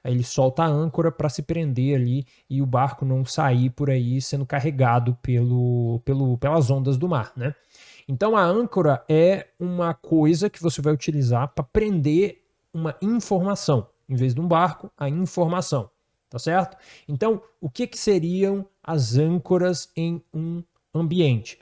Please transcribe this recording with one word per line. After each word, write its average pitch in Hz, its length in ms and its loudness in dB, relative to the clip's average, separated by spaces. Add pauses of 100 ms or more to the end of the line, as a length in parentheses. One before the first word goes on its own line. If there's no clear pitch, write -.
aí 127 100 -4
ele 123 100 0
solta 131 400 0
a 165 60 2
âncora 160 420 0
pra 151 180 -4
se 147 140 -6
prender 143 540 -2
ali 127 300 0 (220)
e 135 140 -2
o 135 40 0
barco 127 380 0
não 131 200 0
sair 127 460 2
por 143 200 -4
aí 127 300 0
sendo 139 260 -4
carregado 123 720 2
pelo, 123 840 0
pelo, 135 340 0
pelas 143 320 2
ondas 135 260 0
do 165 120 -2
mar, 131 280 -2
né? 131 180 -6 (520)
Então, 208 300 0
a 196 60 4
âncora 175 640 2
é 170 400 4 (100)
uma 175 360 -4
coisa 160 540 2
que - 140 -8
você 165 180 -2
vai 151 120 0
utilizar 135 560 0
pra - 160 -6
prender 185 800 0 (280)
uma 160 300 -6
informação. 196 840 0 (200)
Em 135 60 -6
vez 127 200 0
de 135 60 -4
um 175 60 -2
barco, 165 500 0
a 143 120 -6
informação, 170 840 -2 (380)
tá 123 100 -10
certo? 175 380 -2 (320)
Então, 208 320 -2 (200)
o 147 100 -6
que 240 160 -4
que - 120 -14
seriam 190 720 0 (140)
as 127 340 0
âncoras 175 800 0
em 165 260 -4 (120)
um 165 280 -6 (320)
ambiente? 156 680 0